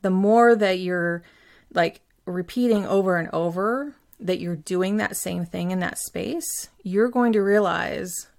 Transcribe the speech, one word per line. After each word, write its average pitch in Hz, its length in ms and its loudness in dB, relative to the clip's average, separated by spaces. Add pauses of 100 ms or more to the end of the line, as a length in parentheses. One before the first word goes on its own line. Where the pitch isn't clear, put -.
the 196 80 -2
more 220 440 6
that 196 260 2
you're, 175 440 -2 (500)
like, - 280 2 (240)
repeating 202 600 0
over 190 300 2
and 165 160 -2
over 202 640 -2 (240)
that 185 200 -4
you're 170 180 -4
doing 185 400 -2
that 214 180 -2
same 175 300 -6
thing 175 260 -6
in 185 80 -2
that - 180 -6
space, - 720 -8 (140)
you're 202 260 0
going 240 240 2
to 214 80 2
realize 185 880 0 (120)